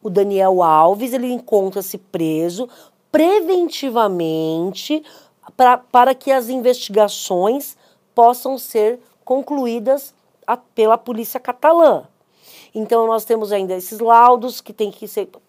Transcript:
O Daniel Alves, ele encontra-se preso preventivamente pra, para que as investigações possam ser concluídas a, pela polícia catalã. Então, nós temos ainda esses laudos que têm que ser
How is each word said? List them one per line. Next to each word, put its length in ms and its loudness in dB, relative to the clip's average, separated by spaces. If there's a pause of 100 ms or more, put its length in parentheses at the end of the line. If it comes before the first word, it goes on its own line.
O 80 -10
Daniel 540 2
Alves, 500 2
ele 140 -4
encontra-se 720 -4
preso 680 -6 (420)
preventivamente 1900 -2 (540)
pra, 200 4
para 380 2
que 160 -6
as 180 0
investigações 1300 -2 (380)
possam 420 2
ser 440 -2 (240)
concluídas 920 -4 (320)
a, 100 -2
pela 400 0
polícia 440 -8
catalã. 640 2 (680)
Então, 360 -2
nós 160 -2
temos 260 -4
ainda 240 -4
esses 240 -12
laudos 600 4
que 120 -20
têm 200 -6
que 160 -18
ser 200 -8 (200)